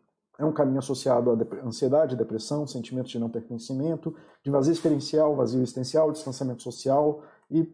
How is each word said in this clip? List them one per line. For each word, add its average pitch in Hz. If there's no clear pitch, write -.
É 143
um 156
caminho 135
associado 127
à 117
dep-, 113
ansiedade, 135
depressão, 113
sentimentos 127
de 120
não 117
pertencimento, 135
de 139
vazio 139
experiencial, 151
vazio 127
existencial, 151
distanciamento 127
social 143
e 160